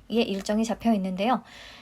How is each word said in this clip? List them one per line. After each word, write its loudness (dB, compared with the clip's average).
일정이 0
잡혀 0
있는데요. 0